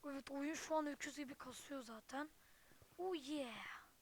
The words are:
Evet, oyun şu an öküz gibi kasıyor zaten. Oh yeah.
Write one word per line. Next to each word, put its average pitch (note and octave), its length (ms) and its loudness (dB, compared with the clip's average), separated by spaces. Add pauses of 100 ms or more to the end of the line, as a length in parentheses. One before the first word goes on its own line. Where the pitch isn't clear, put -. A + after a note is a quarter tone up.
Evet, C#4 260 -2
oyun C#4+ 220 4
şu D#4 220 2
an D4+ 120 8
öküz C#4+ 300 -2
gibi C#4+ 180 -2
kasıyor C4 460 -6
zaten. A#3+ 480 -4 (680)
Oh F4 320 2
yeah. A#3+ 600 -2 (120)